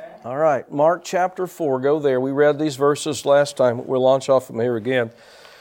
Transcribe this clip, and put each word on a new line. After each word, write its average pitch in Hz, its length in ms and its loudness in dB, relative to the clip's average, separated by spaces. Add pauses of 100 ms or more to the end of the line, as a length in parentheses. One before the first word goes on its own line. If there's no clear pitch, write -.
(260)
All 123 120 -10
right, 151 320 0
Mark 160 360 0
chapter 185 420 -2
four, 139 320 -2
go 143 200 0
there. 135 200 2
We 135 120 -2
read 147 280 2
these 151 160 -4
verses 143 500 -2
last 143 300 2
time. 127 320 0
We'll 131 140 -2
launch 131 260 2
off 131 200 2
from 120 120 -8
here 120 160 0
again. 117 360 -2 (500)